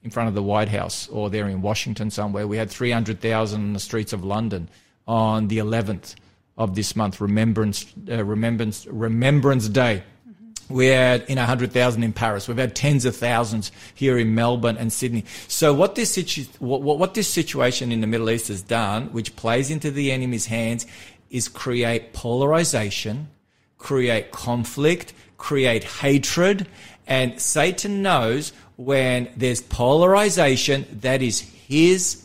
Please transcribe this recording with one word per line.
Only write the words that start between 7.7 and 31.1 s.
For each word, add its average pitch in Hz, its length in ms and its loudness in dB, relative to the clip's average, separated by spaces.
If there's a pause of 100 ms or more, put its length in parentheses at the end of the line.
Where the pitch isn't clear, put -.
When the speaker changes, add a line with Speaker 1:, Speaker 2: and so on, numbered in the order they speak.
Speaker 1:
uh, 117 160 -2
Remembrance, 107 600 -2
Remembrance 123 840 2
Day. 107 360 2 (260)
Speaker 2:
Mm-hmm. - 460 -16
Speaker 1:
We 127 100 6
had, 127 420 6
you 135 60 -2
know, 131 80 0
a 120 40 0
hundred 120 260 0
thousand 123 320 2
in 110 80 0
Paris. 107 340 -2
We've 120 100 -4
had 127 200 -2
tens 143 280 2
of 123 120 0
thousands 117 560 -2 (240)
here 135 200 2
in 113 200 2
Melbourne 117 400 0
and 113 160 -4
Sydney. 117 320 -4 (240)
So 151 260 4
what 165 220 2
this 233 180 -2
situ-, 165 300 -4 (160)
what, 131 220 -2
what, 143 180 0
what 185 140 0
this 214 140 -2
situation 127 600 -2
in 113 100 0
the 110 60 0
Middle 113 240 0
East 113 160 -2
has 95 160 -6
done, 113 500 -2
which 113 220 -6
plays 123 380 0
into 151 180 -4
the 139 220 -2
enemy's 127 340 -2
hands, 113 400 -4 (440)
is 123 180 -4
create 117 640 -2
polarization, 131 1160 -2 (500)
create 123 520 0
conflict, 139 840 -2 (240)
create 127 460 0
hatred, 170 840 2 (380)
and 131 340 0
Satan 185 640 0
knows 147 500 0 (260)
when 127 580 0
there's 123 240 0
polarization, 151 1300 4 (160)
that 131 180 2